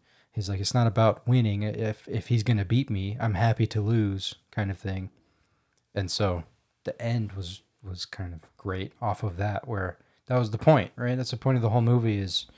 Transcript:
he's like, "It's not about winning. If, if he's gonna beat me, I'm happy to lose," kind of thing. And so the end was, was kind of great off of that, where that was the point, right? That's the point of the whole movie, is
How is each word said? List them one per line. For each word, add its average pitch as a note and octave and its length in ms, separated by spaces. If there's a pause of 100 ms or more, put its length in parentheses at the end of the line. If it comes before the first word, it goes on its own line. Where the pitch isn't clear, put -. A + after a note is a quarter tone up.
(340)
he's G2 160
like, G2 100
"It's - 140
not A#2+ 140
about A2 400
winning. A2 360
If, G#2+ 460
if - 180
he's A#2 160
gonna G#2 220
beat A#2+ 240
me, G2 300
I'm G#2+ 160
happy A2+ 320
to - 140
lose," G2+ 540 (160)
kind G2+ 200
of F2+ 60
thing. F#2+ 320 (840)
And F#2+ 160
so F2+ 320 (400)
the - 180
end A2+ 320
was, F#2 280 (220)
was F#2+ 220
kind F2 280
of - 240
great F#2+ 340 (100)
off G#2 220
of F2+ 140
that, G2+ 300
where F#2+ 300 (300)
that B2+ 100
was A2 140
the A2 60
point, C#3 380
right? B2 200
That's B2+ 160
the A#2 60
point C3 200
of A#2 40
the A2+ 80
whole A#2+ 120
movie, A2+ 360
is G2 280 (120)